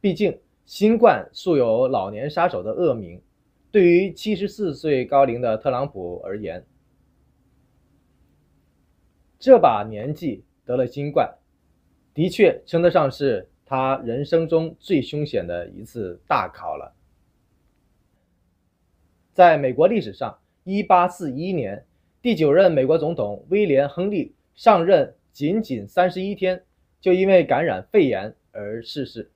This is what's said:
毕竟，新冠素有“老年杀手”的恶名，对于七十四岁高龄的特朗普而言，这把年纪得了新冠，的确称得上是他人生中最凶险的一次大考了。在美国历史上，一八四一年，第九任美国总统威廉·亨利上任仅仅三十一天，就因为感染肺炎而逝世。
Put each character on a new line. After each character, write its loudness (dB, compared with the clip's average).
毕 0
竟， -2
新 0
冠 4
素 -2
有 0
“老 -4
年 -10
杀 -2
手” -6
的 -6
恶 -2
名， -10
对 4
于 4
七 -6
十 -6
四 -6
岁 -2
高 4
龄 -4
的 -2
特 -4
朗 -4
普 -12
而 -10
言， -12
这 8
把 2
年 -10
纪 -8
得 -6
了 -2
新 -8
冠， 0
的 0
确 2
称 -2
得 4
上 2
是 -4
他 -2
人 -6
生 0
中 -2
最 -2
凶 -6
险 -6
的 -8
一 -18
次 -12
大 -2
考 -12
了。 -18
在 8
美 -2
国 4
历 0
史 -12
上， -12
一 -6
八 2
四 -8
一 -8
年， -8
第 0
九 2
任 6
美 0
国 2
总 -4
统 -8
威 0
廉· 2
亨 -6
利 -6
上 4
任 2
仅 -4
仅 -10
三 0
十 -8
一 -8
天， -4
就 2
因 2
为 6
感 0
染 -4
肺 4
炎 -4
而 -12
逝 -12
世。 -16